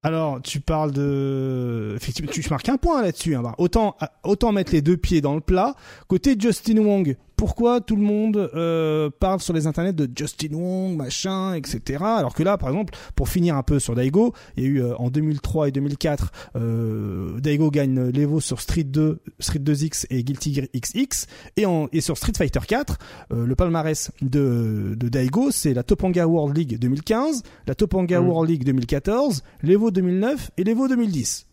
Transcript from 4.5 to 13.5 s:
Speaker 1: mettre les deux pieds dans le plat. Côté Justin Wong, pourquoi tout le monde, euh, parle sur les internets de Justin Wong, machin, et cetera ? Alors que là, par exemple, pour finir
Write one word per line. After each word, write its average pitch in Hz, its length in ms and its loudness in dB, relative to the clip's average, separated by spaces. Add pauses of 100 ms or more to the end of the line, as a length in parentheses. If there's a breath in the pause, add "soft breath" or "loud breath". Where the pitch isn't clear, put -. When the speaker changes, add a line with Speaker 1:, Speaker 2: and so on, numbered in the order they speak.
Speaker 1:
mettre 196 200 0
les 156 100 4
deux 175 160 4
pieds 165 240 2
dans 143 120 0
le 156 60 -2
plat. 185 340 2 (340 loud breath)
Côté 254 300 4
Justin 220 460 2
Wong, 190 320 2 (200)
pourquoi 233 440 2
tout 214 160 -2
le 202 60 2
monde, 208 340 2 (180)
euh, 160 540 0 (100)
parle 190 220 0
sur - 140 -4
les 156 120 0
internets 170 280 -2
de 151 200 0
Justin 151 400 -8
Wong, 185 400 -4
machin, 190 600 -4
et 160 100 -6
cetera ? 170 520 -2
Alors 143 180 -2
que - 80 -2
là, 190 160 2
par 131 100 -4
exemple, 180 260 -2 (220 loud breath)
pour 127 140 0
finir 175 260 2